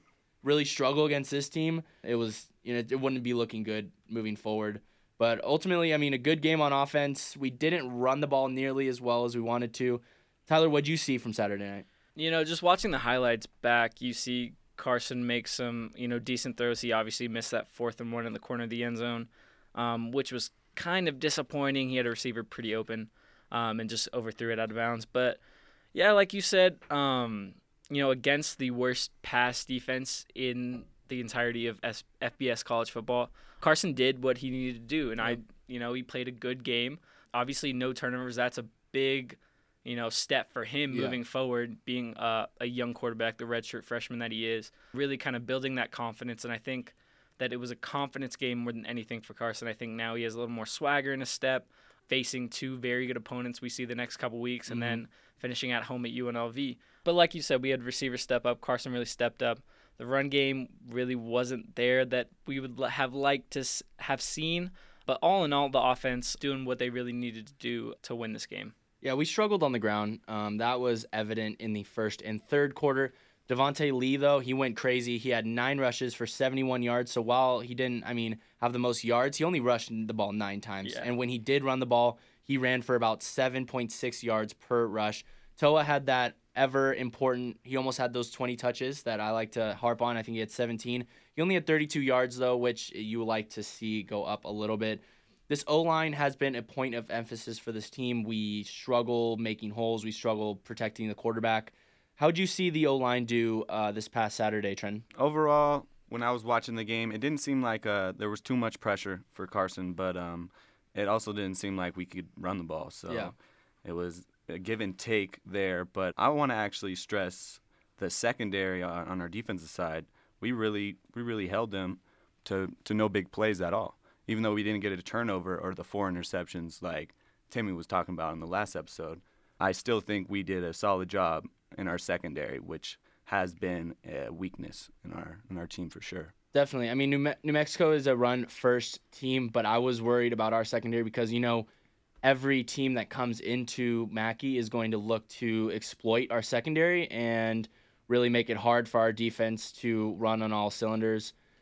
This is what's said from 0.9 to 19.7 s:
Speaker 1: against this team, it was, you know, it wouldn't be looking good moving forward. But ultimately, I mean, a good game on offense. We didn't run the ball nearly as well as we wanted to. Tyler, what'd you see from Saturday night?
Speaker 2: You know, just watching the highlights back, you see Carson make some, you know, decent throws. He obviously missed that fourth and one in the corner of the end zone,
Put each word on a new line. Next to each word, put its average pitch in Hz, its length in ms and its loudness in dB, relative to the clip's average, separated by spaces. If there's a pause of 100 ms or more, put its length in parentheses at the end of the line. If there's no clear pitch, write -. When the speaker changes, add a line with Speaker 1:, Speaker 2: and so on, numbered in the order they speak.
Speaker 1:
against 143 260 0
this 139 160 -2
team, 160 340 0 (220)
it 120 120 0
was, 113 320 -2 (160)
you 120 100 -4
know, 120 140 0
it 135 120 0
wouldn't 131 240 0
be 120 100 0
looking 113 300 0
good 107 280 -4 (180)
moving 110 260 -2
forward. 107 460 -2 (360)
But 117 260 4
ultimately, 165 500 4
I 151 40 4
mean, 147 160 2
a 131 40 0
good 151 240 2
game 156 200 4
on 143 120 6
offense. 143 640 0
We 135 120 -2
didn't 139 400 0
run 127 300 2
the 147 80 2
ball 135 220 4
nearly 135 400 0
as 123 100 -4
well 120 240 2
as 120 100 0
we 120 80 0
wanted 117 340 0
to. 123 260 0 (460)
Tyler, 160 220 8
what'd 147 180 4
you 160 100 2
see 135 200 0
from 120 140 -4
Saturday 101 380 -2
night? 101 160 -10 (300)
Speaker 2:
You 160 160 -2
know, 165 120 4
just 165 200 -2
watching 180 280 6
the 143 60 2
highlights 120 480 2
back, 120 560 2
you 123 100 -4
see 123 420 -4 (220)
Carson 123 500 0
make 120 220 0
some, 117 480 -6
you 123 140 -6
know, 120 100 0
decent 123 380 -4
throws. 120 240 0
He 120 100 -2
obviously 110 380 0
missed 113 220 -4
that 110 180 -2
fourth 120 320 -4
and 117 100 -6
one 117 140 -4
in 113 80 -6
the 110 60 -8
corner 120 260 -6
of 113 40 -8
the 117 140 -2
end 117 140 -2
zone, 117 320 -4 (460)